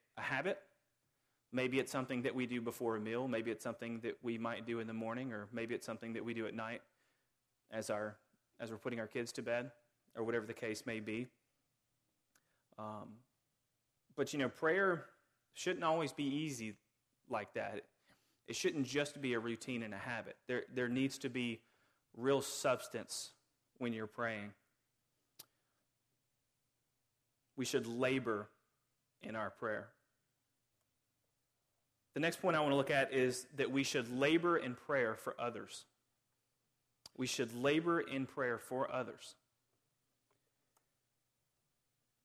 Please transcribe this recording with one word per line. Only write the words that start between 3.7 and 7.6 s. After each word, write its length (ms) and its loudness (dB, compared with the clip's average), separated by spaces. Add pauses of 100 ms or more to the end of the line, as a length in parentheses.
that 220 -4
we 140 0
might 300 -2
do 140 -2
in 60 -4
the 60 -6
morning, 400 -2
or 220 -6
maybe 200 -2
it's 120 -6
something 260 -6
that 100 -4
we 120 -4
do 120 -2
at 80 -4
night 280 -6 (880)